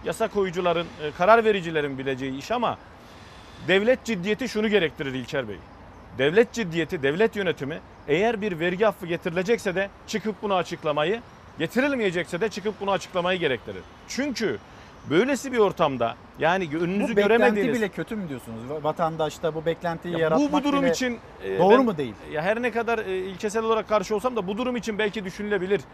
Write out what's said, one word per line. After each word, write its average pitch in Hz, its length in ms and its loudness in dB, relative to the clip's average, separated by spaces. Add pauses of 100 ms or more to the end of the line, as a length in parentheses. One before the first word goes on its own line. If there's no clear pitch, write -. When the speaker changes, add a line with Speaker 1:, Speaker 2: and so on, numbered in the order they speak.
Speaker 1:
Yasa 185 240 -2
koyucuların, 175 580 0 (160)
e, 151 160 -4
karar 214 260 8
vericilerin 160 540 0
bileceği 135 400 -4
iş 139 120 -12
ama 220 280 -2 (880)
devlet 214 360 4
ciddiyeti 214 440 -2
şunu 214 200 0
gerektirir 156 460 2
İlker 127 340 -4
Bey. 95 80 -8 (640)
Devlet 170 340 4
ciddiyeti, 165 500 -4
devlet 185 340 2
yönetimi 170 440 -4 (280)
eğer 202 320 2
bir 185 200 -4
vergi 190 260 2
affı 196 200 0
getirilecekse 180 680 -2
de 196 140 -2 (180)
çıkıp 208 360 -4
bunu 202 120 0
açıklamayı, 165 680 0 (380)
getirilmeyecekse 185 840 0
de 220 80 0
çıkıp 196 320 -6
bunu 196 100 -2
açıklamayı 185 480 0
gerektirir. 113 440 -2 (260)
Çünkü 226 500 -2 (520)
böylesi 247 420 2
bir 240 60 0
ortamda 139 580 2 (220)
yani 175 260 2
önünüzü 175 480 -2
Speaker 2:
Bu 202 40 2
beklenti 202 120 4
Speaker 1:
göremediğiniz 233 480 4
Speaker 2:
bile 214 120 0
kötü - 280 -8
mü 190 120 -8
diyorsunuz? 117 300 -10 (120)
Va-, 147 140 -8
vatandaşta 156 680 -2
bu 160 120 -4
beklentiyi 165 460 -4
Speaker 1:
Ya 165 60 -2
bu, 165 40 2
Speaker 2:
yaratmak 269 300 4
Speaker 1:
bu 285 120 0
durum 285 180 2
Speaker 2:
bile 262 80 4
Speaker 1:
için, 240 280 -2 (260)
e, 95 140 -2
Speaker 2:
doğru 202 200 8
Speaker 1:
ben, 269 60 4
Speaker 2:
mu 208 120 0
değil? 123 180 -4 (180)
Speaker 1:
ya 151 100 -4
her 220 200 0
ne 247 80 0
kadar, 226 280 -2
e, 190 200 -4
ilkesel 196 460 -4
olarak 226 240 0
karşı 214 260 0
olsam 240 220 -2
da 190 100 -2
bu 196 120 -4
durum 247 180 -2
için 208 220 -4
belki 214 260 -2
düşünülebilir. 196 560 -2 (140)